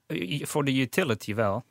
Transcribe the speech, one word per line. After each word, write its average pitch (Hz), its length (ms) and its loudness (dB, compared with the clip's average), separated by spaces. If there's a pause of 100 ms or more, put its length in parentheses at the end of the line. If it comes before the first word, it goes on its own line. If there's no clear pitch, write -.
(140)
i-, 147 320 -4
voor 147 200 0
de 139 80 2
utility 131 640 0
wel. 107 360 2